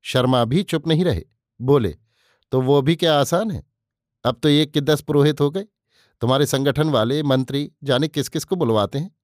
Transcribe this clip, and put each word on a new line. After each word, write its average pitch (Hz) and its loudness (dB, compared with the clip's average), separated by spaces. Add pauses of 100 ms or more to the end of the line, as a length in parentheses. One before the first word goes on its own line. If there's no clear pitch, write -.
शर्मा 127 2
भी 143 0
चुप 160 -4
नहीं 165 0
रहे, 104 -2 (360)
बोले, 127 0 (540)
"तो 131 2
वो 135 4
भी 160 0
क्या 156 2
आसान 196 -2
है? 113 -10 (580)
अब 123 -2
तो 156 2
एक 147 2
के 147 0
दस 143 0
पुरोहित 147 0
हो 143 2
गए। 196 -8 (560)
तुम्हारे 131 2
संगठन 143 0
वाले 131 0
मंत्री 135 -2 (120)
जाने 139 0
किस 143 -6
किस - -8
को 190 -4
बुलवाते 113 0
हैं। 180 -10